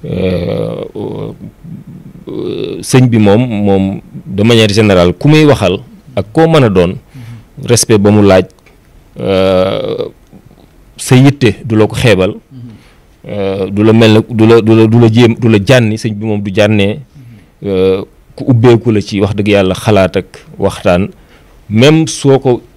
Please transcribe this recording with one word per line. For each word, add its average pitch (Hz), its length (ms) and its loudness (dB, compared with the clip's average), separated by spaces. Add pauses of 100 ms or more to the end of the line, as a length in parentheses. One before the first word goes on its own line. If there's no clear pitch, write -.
euh, 87 800 -6 (1400)
euh, - 520 -10
sëñ 127 280 0
bi 113 100 0
moom, 104 280 2
moom 101 540 -2 (260)
de 95 160 -6
manière 113 260 2
générale 98 440 2
ku - 160 -2
muy 156 160 4
waxal 104 340 0 (380)
ak 101 160 -6
koo 160 160 2
mën 156 160 2
a 113 60 2
doon, 90 240 0 (720)
respect 113 320 0
ba 101 120 2
mu 104 120 4
laaj, 95 220 4 (760)
euh, 95 880 -2 (880)
sa - 200 0
yitte 127 500 2
du 110 100 -2
la 107 100 2
ko - 100 -6
xeebal, 101 380 0 (920)
euh, 98 420 -6
du 101 120 -2
la 110 100 2
mel 113 220 4
ne 107 60 4 (140)
du 110 120 2
la, 117 140 4
du 110 160 2
la, 113 100 4
du 113 140 2
la 117 120 4
jéem, 117 220 4
du 117 140 -2
la 110 160 4
jànni. 113 340 0
Sëñ 110 160 -6
bi 104 120 -10
moom 104 140 -4
du 101 140 -8
jànnee, 104 460 0 (680)
euh, 95 360 0 (340)
ku - 120 -12
ubbeeku 117 440 2
la 104 80 0
ci 98 200 -6
wax 98 140 -2
dëgg 104 140 -4
yàlla 98 260 2
xalaat 98 420 0
ak 92 100 -6 (320)
waxtaan. 95 500 -2 (600)
Même 151 380 2
soo 135 320 0
ko 123 240 -2 (140)